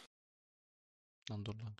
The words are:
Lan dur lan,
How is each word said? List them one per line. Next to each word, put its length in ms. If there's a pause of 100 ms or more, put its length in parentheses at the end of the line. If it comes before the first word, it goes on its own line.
(1300)
Lan 140
dur 100
lan, 240